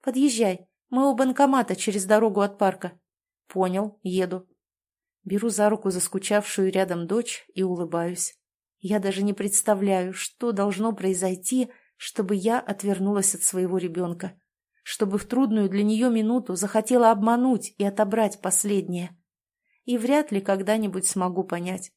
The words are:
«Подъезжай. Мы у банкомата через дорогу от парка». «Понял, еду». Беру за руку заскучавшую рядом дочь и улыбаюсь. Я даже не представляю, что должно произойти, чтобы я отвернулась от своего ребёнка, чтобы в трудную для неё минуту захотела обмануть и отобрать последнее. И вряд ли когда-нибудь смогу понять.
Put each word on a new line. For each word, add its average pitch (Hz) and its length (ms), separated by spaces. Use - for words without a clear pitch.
«Подъезжай. 233 640
Мы 262 180
у 262 60
банкомата 262 640
через 196 280
дорогу 214 360
от 202 180
парка». 185 340
«Понял, 190 560
еду». 185 460
Беру 208 260
за 208 180
руку 214 220
заскучавшую 190 840
рядом 175 340
дочь 233 480
и 185 80
улыбаюсь. 175 760
Я 202 180
даже 196 240
не 202 100
представляю, 196 800
что - 380
должно 202 420
произойти, 190 800
чтобы 208 380
я 220 240
отвернулась 196 800
от - 80
своего 185 340
ребёнка, 175 580
чтобы 202 360
в - 60
трудную 220 440
для 196 160
неё 220 260
минуту 220 460
захотела 220 560
обмануть 233 680
и 202 60
отобрать 208 560
последнее. 180 760
И 247 120
вряд 277 360
ли 202 80
когда-нибудь 196 680
смогу 185 380
понять. 180 520